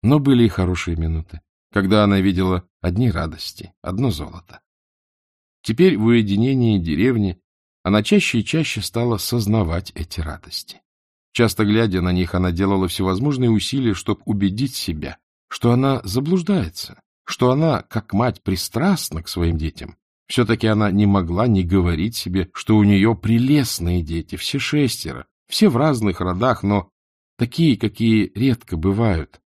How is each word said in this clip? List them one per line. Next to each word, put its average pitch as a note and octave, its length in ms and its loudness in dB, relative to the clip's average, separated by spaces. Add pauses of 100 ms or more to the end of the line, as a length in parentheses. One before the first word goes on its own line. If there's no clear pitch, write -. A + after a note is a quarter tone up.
Но C#3 180 4
были C3 260 4
и G#2+ 40 4
хорошие F2+ 480 -2
минуты, D#2+ 440 -6 (300)
когда G#2 320 2
она G2+ 160 4
видела F#2 480 0 (140)
одни G2+ 300 0
радости, D#2+ 680 -8
одно A2 300 -2
золото. D#2+ 500 -12 (1000)
Теперь C#3 340 4
в G#2+ 80 0
уединении A#2 760 2
деревни F#2 600 0 (440)
она G#2 200 2
чаще F#3+ 360 2
и G2+ 60 -4
чаще D#3 360 -4
стала A#2 360 -2
сознавать G2+ 800 -2
эти - 240 -10
радости. - 640 -12 (520)
Часто A2+ 320 0
глядя G#2 360 0
на F2+ 100 0
них, F2+ 220 -2
она F#2 180 0
делала F#2+ 360 0
всевозможные A#2 600 -2
усилия, A2+ 440 0
чтоб - 320 -6
убедить G#2+ 500 -2
себя, C#2+ 420 -8 (320)
что - 220 0
она C3 320 2
заблуждается, D3 960 -2 (260)
что - 260 0
она, C#3+ 300 2
как - 320 -8
мать, A#2 280 0
пристрастна A#2 800 -2
к - 60 -14
своим E2+ 300 0
детям. - 400 -8 (300)
Все-таки A2+ 400 0
она G#2+ 240 2
не G2+ 140 4
могла G2 420 2
не G2 160 2
говорить F2 520 0
себе, F#2 380 -4
что - 240 0
у G#2 60 6
нее G2+ 320 4
прелестные A#2 840 0
дети, D#2+ 360 -8
все - 220 -8
шестеро, B2+ 680 -4 (200)
все - 220 4
в A#2+ 80 0
разных A#2+ 420 0
родах, F#2 440 -2
но G2+ 260 0 (480)
такие, B2+ 400 2
какие A2 560 0
редко A#2 420 -2
бывают F#2+ 720 0